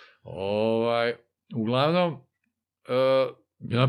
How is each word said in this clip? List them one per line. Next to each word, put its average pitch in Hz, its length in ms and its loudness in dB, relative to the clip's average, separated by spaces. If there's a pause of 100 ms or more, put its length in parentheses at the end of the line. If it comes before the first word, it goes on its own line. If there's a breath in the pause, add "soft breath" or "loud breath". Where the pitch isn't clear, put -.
(240 loud breath)
Ovaj, 113 920 0 (400)
uglavnom, 139 640 0 (680)
e, 127 60 -4 (680)
ja, 113 280 0